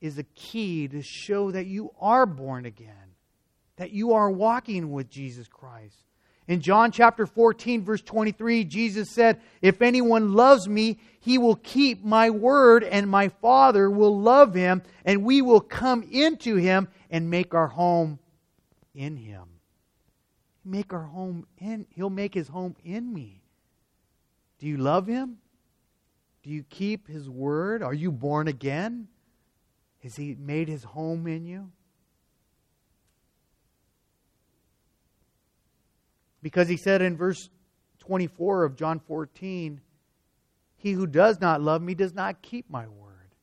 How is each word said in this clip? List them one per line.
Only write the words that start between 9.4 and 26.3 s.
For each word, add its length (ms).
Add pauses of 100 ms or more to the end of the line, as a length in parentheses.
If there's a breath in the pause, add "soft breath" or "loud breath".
"If 220
anyone 500
loves 360
me, 320 (180 soft breath)
he 200
will 180
keep 480
my 260
word, 540
and 260
my 180
Father 640
will 280
love 360
him, 260 (240 soft breath)
and 200
we 180
will 180
come 440
into 500
him 320 (240 soft breath)
and 180
make 240
our 140
home 540 (720)
in 220
him." 320 (1160)
Make 280
our 140
home 420 (100)
in, 320
he'll 200
make 220
his 160
home 360
in 280
me. 300 (1160)
Do 80
you 80
love 320
him? 300 (1040)